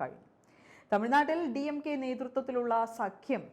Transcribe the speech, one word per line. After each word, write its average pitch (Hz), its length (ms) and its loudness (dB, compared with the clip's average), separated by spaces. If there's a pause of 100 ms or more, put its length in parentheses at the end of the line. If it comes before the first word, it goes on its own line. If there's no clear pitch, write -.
കഴിഞ്ഞു. - 240 -8 (680)
തമിഴ്നാട്ടിൽ 285 600 4
ഡി 277 60 -4
എം 294 260 -2
കെ 294 100 -2
നേതൃത്വത്തിലുള്ള 247 920 0
സഖ്യം 226 680 -4